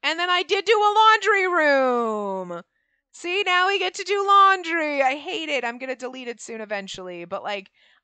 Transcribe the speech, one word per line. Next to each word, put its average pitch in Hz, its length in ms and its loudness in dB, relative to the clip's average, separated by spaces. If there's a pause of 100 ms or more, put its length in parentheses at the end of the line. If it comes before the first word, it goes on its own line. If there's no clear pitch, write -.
And 311 160 -2
then 359 120 -2
I 359 140 0
did 349 200 -2
do 427 140 4
a 415 160 4
laundry 415 540 4
room! 226 1120 0 (500)
See, 359 300 -4
now 359 240 2
we 392 140 0
get 370 140 -4
to 392 100 -12
do 403 220 -2
laundry! 339 760 4
I 262 140 0
hate 311 320 -8
it. 269 160 -4
I'm 240 140 -6
gonna 262 180 -8
delete 254 320 -12
it 220 120 -12
soon 226 200 -12
eventually. 196 640 -10
But, 175 180 -10
like, 196 300 -10 (320)